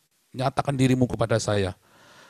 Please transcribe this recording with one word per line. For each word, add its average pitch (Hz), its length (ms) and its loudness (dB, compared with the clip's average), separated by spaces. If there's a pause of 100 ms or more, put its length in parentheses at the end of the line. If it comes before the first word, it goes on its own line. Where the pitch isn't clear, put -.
(280)
nyatakan 135 480 -2
dirimu 127 320 2
kepada 113 320 0
saya." 98 320 -2 (580)